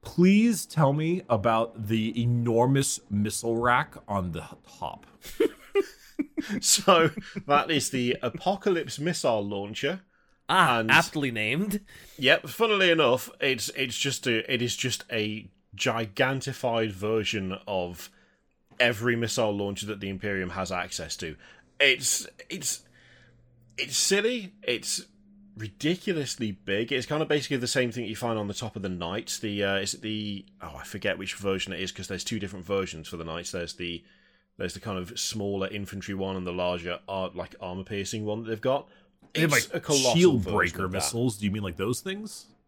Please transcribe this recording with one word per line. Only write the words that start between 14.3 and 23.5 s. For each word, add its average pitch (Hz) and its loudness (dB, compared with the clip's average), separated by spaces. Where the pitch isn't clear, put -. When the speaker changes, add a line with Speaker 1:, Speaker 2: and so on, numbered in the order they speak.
Speaker 2:
it 120 0
is 120 -2
just - -4
a 107 -4
gigantified 117 0
version 98 -2
of 90 -4
every 120 2
missile 113 0
launcher 101 -4
that 101 -8
the 98 -6
Imperium 95 -4
has 92 -6
access 87 -6
to. 78 -8
It's, 135 2
it's, - -6